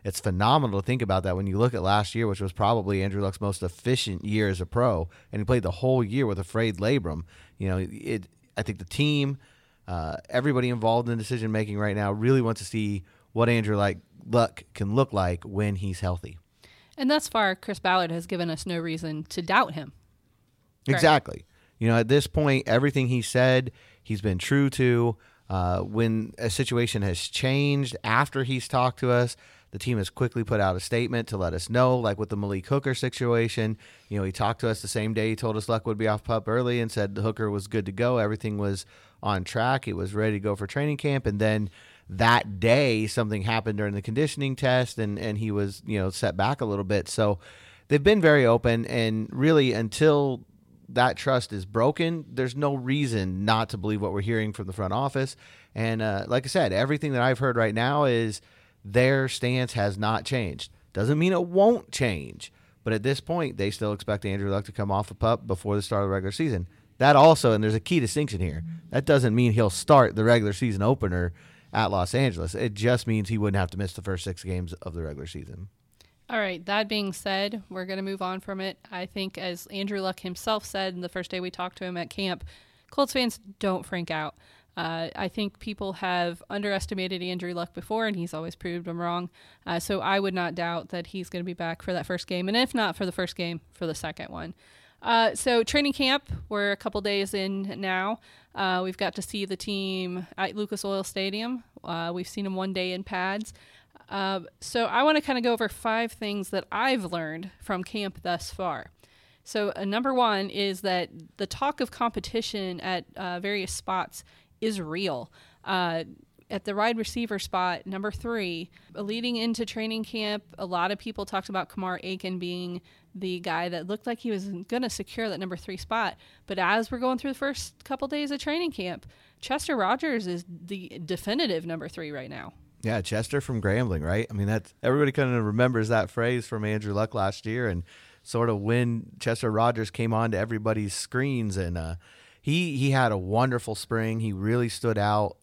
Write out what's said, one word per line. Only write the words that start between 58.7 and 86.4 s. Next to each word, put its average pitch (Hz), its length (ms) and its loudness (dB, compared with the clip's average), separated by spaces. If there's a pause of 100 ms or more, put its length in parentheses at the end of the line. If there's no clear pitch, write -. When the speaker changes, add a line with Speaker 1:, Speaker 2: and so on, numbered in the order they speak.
Speaker 1:
their 127 440 4
stance 123 460 -2
has 104 220 2
not 107 280 0
changed. 107 480 -4 (200)
Doesn't 120 240 2
mean 175 160 4
it 175 140 2
won't 196 460 4
change, 76 600 -4 (300)
but 110 100 0
at 107 120 0
this 131 160 0
point, 165 360 -2
they 98 140 0
still 104 220 -2
expect 104 340 -4
Andrew 98 240 -2
Luck 101 140 0
to 95 80 -12
come 101 180 -4
off 98 220 0
a - 20 -12
pup 117 320 2
before 101 300 -2
the 101 60 0
start 101 200 0
of 98 60 0
the 95 40 0
regular 95 200 -2
season. 104 340 -2 (320)
That 143 160 8
also, 143 380 10
and 107 100 4
there's 107 100 4
a 110 60 2
key 165 220 2
distinction 113 400 -2
here, 82 240 -2 (260)
that 143 140 0
doesn't 127 320 6
mean 123 160 6
he'll 107 180 4
start 131 460 6
the 110 80 2
regular 113 280 6
season 101 300 0
opener 90 500 2 (400)
at 101 200 2
Los 92 240 0
Angeles. 90 400 0
It 110 180 -2
just 117 320 2
means 107 220 0
he 110 100 0
wouldn't 101 220 2
have 90 100 0
to 92 80 -8
miss 98 140 -4
the - 100 -12
first 92 220 -4
six 92 180 -6
games 90 300 -4 (100)
of 82 100 -10
the 85 100 -6
regular 73 260 -8
season. 78 400 -14 (600)
Speaker 2:
All 233 100 -4
right, 180 280 -4
that 202 220 0
being 208 240 -2
said, 196 560 -4
we're 185 180 -8
gonna 190 160 -6
move 190 200 -6
on 185 180 -4
from 190 200 -8
it. 190 180 -6 (120)
I 180 160 -8
think 190 320 -8
as 175 300 -8
Andrew 196 320 -4
Luck 185 200 -4
himself 208 440 -4
said 190 300 -4
in 180 60 -8
the 175 80 -8
first 180 220 -8
day 185 80 -4
we 180 120 -6
talked 180 280 -8
to 190 60 -8
him 180 120 -6
at 170 140 -6
camp, 190 340 -4 (460)
Colts 285 220 0
fans, 247 260 0 (200)
don't 190 280 -2
freak 175 240 -6
out. 156 240 -4 (420)
Uh, 165 400 -4
I 190 120 -4
think 208 300 -6
people 202 360 -8
have 175 540 -2